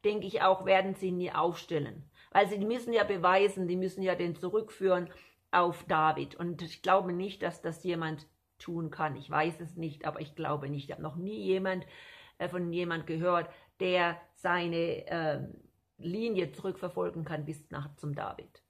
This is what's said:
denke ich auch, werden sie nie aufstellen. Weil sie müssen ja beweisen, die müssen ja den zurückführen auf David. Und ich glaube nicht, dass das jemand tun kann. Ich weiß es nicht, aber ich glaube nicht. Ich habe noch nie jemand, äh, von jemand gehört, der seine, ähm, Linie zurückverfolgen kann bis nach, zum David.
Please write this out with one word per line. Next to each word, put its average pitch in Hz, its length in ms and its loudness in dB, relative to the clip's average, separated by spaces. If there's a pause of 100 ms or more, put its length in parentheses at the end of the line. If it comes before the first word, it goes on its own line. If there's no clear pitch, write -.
denke 208 240 0
ich 202 140 -2
auch, 190 240 4
werden 190 300 4
sie 185 160 -2
nie 180 200 -2
aufstellen. 160 760 -2 (220)
Weil 202 160 6
sie 202 120 -2
müssen 233 340 -2
ja 214 100 6
beweisen, 190 640 4
die 180 80 0
müssen 185 280 -2
ja 185 120 2
den 175 200 -2
zurückführen 185 720 0 (420)
auf 175 340 4
David. 156 500 2
Und 170 260 -6
ich - 200 -12
glaube 180 320 4
nicht, 190 280 -4
dass 170 200 -4
das 165 220 -6
jemand 165 440 -2 (300)
tun 165 340 -6
kann. 156 240 -2
Ich - 140 -14
weiß 165 300 0
es 165 160 -12
nicht, 165 300 -6
aber - 160 -4
ich 151 140 -12
glaube 143 340 -4
nicht. 143 160 -6
Ich - 60 -12
habe 151 100 -10
noch 151 140 -8
nie 202 260 -6
jemand, 190 440 0 (520)
äh, 175 100 -4
von 175 240 -2
jemand 165 360 -2
gehört, 170 420 2 (300)
der 175 420 2 (140)
seine, 170 720 0
ähm, 151 460 -2 (440)
Linie 185 540 -2
zurückverfolgen 175 760 -6
kann 151 200 -6
bis 151 240 -12
nach, 143 260 -10
zum 147 200 -8
David. - 540 -10